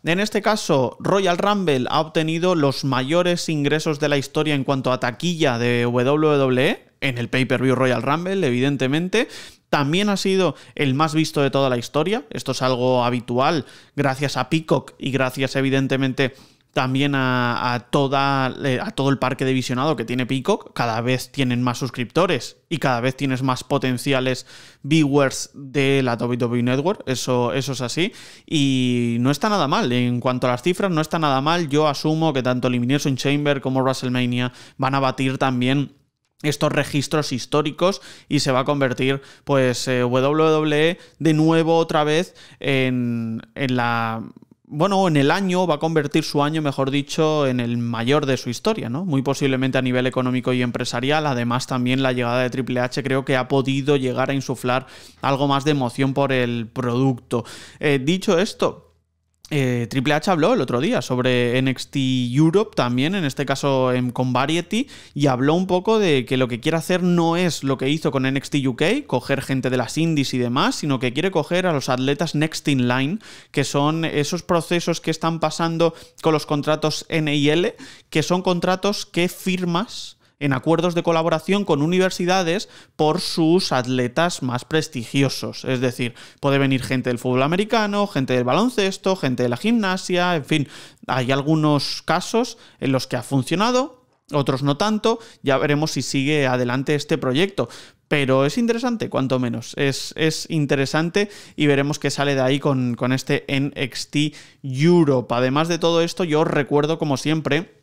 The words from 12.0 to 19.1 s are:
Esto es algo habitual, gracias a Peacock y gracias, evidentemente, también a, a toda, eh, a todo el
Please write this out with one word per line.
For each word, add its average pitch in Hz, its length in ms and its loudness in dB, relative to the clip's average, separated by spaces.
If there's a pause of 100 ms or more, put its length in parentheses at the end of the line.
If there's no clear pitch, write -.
Esto - 220 -8
es 127 100 -4
algo 127 440 2
habitual, 123 600 0 (300)
gracias 135 420 -2
a 127 120 -4
Peacock 160 500 -2
y - 120 -4
gracias, 131 440 -2
evidentemente, 135 760 0 (400)
también 139 420 0
a, 123 580 0
a 120 60 -2
toda, 139 720 0 (120)
eh, 127 160 0
a 185 100 -6
todo 139 180 0
el 131 80 2